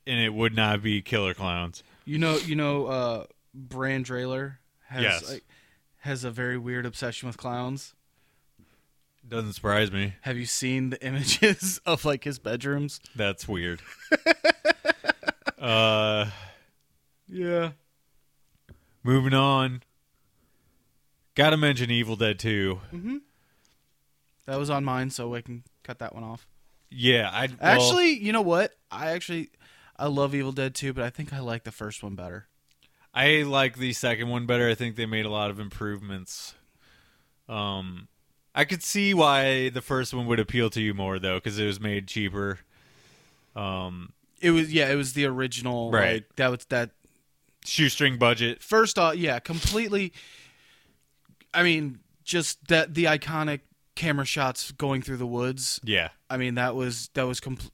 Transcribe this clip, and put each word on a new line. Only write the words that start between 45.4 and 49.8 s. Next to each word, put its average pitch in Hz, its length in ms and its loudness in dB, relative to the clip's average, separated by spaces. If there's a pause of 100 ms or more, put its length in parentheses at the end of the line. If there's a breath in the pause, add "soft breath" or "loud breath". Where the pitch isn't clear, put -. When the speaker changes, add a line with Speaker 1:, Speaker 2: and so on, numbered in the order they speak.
Speaker 1:
Right. 98 220 4
Speaker 2:
like, - 220 -6
that 127 160 2
was 123 140 -8
that 120 260 -2 (720)
Speaker 1:
Shoestring 135 540 2
budget. 120 420 2
Speaker 2:
First 220 380 2
off, 165 160 4
yeah, 151 240 -2
completely. 196 760 -2 (1400 loud breath)